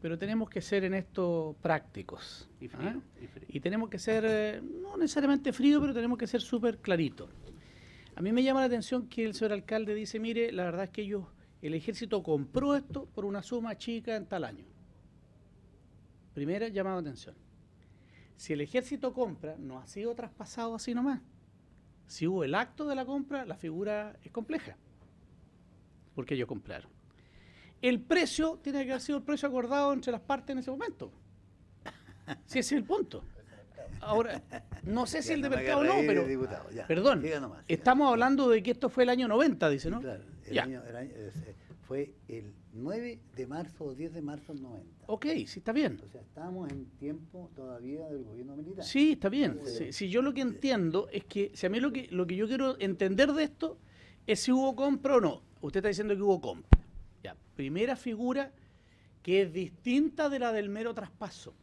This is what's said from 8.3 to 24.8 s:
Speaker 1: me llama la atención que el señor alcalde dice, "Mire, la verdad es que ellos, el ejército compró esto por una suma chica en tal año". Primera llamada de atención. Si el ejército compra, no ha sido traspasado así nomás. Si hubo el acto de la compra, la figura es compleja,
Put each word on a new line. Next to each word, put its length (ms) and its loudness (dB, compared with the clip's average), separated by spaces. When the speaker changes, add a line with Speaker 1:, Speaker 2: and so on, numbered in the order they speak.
Speaker 1:
me 120 6
llama 160 6
la 80 4
atención 400 0
que 180 -2
el 80 -4
señor 200 0
alcalde 420 -2
dice, 240 -6
"Mire, 320 0
la 140 -2
verdad 200 -2
es 40 -10
que 140 -8
ellos, 220 -4
el 140 -4
ejército 480 -2
compró 520 2
esto 300 -4
por 200 -8
una 160 -4
suma 360 -4
chica 380 -4
en 100 -6
tal 180 -2
año". 220 -10
Primera 340 -2
llamada 340 -2
de 80 -6
atención. 260 -14
Si 180 -6
el 80 -2
ejército 520 -2
compra, 440 -4
no 220 -12
ha 80 -18
sido 280 -6
traspasado 600 -8
así 180 -6
nomás. 280 0
Si 200 -6
hubo 160 0
el 120 0
acto 320 -2
de 80 -2
la 100 -4
compra, 400 -4
la 100 -8
figura 680 -6
es 80 -18
compleja, 460 -6